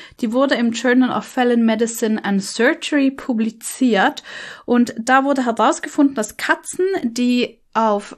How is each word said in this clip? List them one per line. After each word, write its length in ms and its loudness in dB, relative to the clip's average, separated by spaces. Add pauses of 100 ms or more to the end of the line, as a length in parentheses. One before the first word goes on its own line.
(200)
Die 120 -2
wurde 240 2
im 160 0
Journal 440 2
of 80 -4
Feline 380 2
Medicine 640 0
and 180 0
Surgery 680 0
publiziert. 1120 -2 (400)
Und 340 2
da 240 2
wurde 240 0
herausgefunden, 680 0
dass 200 -6
Katzen, 500 -2 (180)
die 560 0 (140)
auf, 440 -2